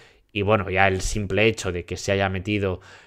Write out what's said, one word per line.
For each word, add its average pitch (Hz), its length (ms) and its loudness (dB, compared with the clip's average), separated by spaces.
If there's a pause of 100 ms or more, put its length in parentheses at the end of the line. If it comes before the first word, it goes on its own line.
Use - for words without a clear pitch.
(320)
Y 101 120 -4
bueno, 98 260 2
ya 95 180 4
el 92 140 0
simple 104 460 0
hecho 104 240 -2
de 87 140 -6
que 87 120 -8
se - 140 -4
haya 98 180 2
metido 95 500 -2 (280)